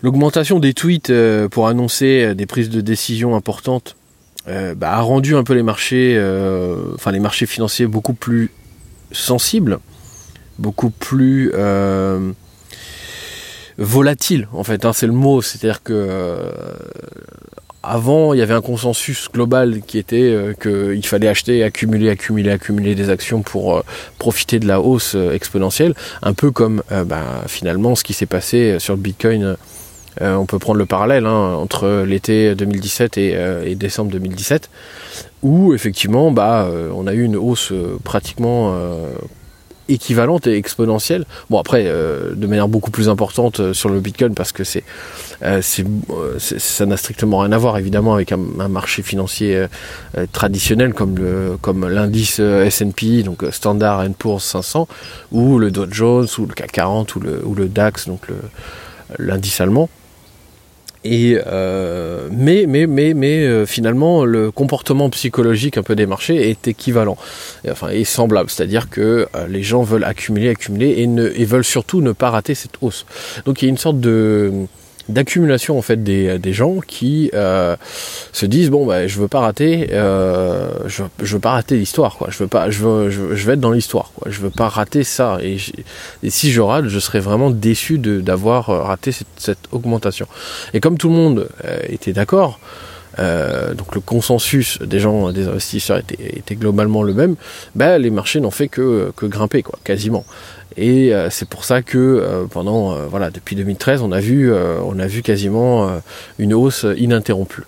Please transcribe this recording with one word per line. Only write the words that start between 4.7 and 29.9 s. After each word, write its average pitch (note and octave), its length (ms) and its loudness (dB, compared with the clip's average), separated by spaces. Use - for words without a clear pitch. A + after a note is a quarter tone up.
bah, - 180 -4
a A2 80 0
rendu C3+ 340 2
un C3 100 2
peu C3 100 2
les A#2+ 80 4
marchés, B2 560 2
euh, F#2+ 580 0
enfin, - 160 -4
les G2 100 0
marchés G#2 260 0
financiers A2+ 400 -2
beaucoup A2 260 -2
plus A#2 380 0
sensibles, B2 680 0
beaucoup G#2+ 320 -2
plus, C3 640 2
euh, G2 760 0
volatiles, C3+ 760 2
en G2+ 120 -6
fait, G#2+ 200 -2
hein, A2+ 80 4
c'est - 140 0
le A#2 80 2
mot. C3+ 260 4
C'est-à-dire A2 420 -4
que, A2+ 120 -6
euh, F2+ 560 -4
avant, C#3+ 520 4
il C3 40 6
y A#2 40 6
avait A2 100 2
un A#2 80 4
consensus A#2+ 720 -4
global A#2+ 540 2
qui - 100 -6
était, A#2+ 340 2
euh, G#2 220 0
qu'il G2+ 540 -2
fallait G#2+ 220 2
acheter, A2+ 360 2
accumuler, A2 460 2
accumuler, G2+ 400 0
accumuler G2+ 440 0
des G2 140 0
actions G#2+ 320 0
pour, G2 380 0
euh, - 40 -2
profiter - 400 0
de G#2+ 80 0
la F#2+ 160 2
hausse, B2+ 320 2
euh, F2 180 0
exponentielle, F#2+ 640 0
un G#2 140 0
peu D3 160 2
comme, A2 320 0
euh, F#2+ 120 0
bah, D#2 420 -6
finalement F#2+ 480 0
ce - 100 -2
qui - 80 -6
s'est - 140 -2
passé, A2 460 2
euh, F2 60 0
sur G2+ 160 -2
le G2 60 -2
Bitcoin. G2 560 0